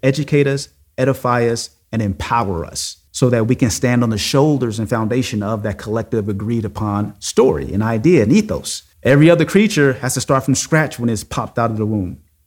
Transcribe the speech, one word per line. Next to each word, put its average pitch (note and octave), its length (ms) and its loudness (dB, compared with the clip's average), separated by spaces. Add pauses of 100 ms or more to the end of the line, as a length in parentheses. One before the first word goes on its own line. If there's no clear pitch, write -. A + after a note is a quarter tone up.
educate C#3+ 420 2
us, C#3 240 -4 (300)
edify B2 480 0
us, A#2 240 -4 (200)
and A2+ 120 -2
empower G2 600 -2
us - 340 -10 (140)
so B2 200 2
that A2+ 160 2
we B2 80 2
can A#2+ 160 0
stand B2 320 0
on A#2 80 0
the G#2+ 60 -2
shoulders C3 600 0
and A2 100 -4
foundation A2+ 540 -2
of G#2 220 -4
that G#2 160 -6
collective A2 500 -4
agreed G#2+ 340 -4
upon G#2 560 -4
story, D#2 540 0
an G2+ 80 0
idea, A#2 400 2
an G#2+ 100 4
ethos. - 520 -2 (180)
Every C#3+ 260 6
other E3+ 160 6
creature D#3 500 2
has B2 200 -4
to B2+ 80 -4
start C3+ 240 0
from C#3 80 2
scratch D#3 460 0
when A#2+ 100 -2
it's G#2+ 140 -4
popped - 340 -10
out A#2 140 0
of A2 60 -6
the G#2+ 100 -2
womb, G#2 320 -4 (280)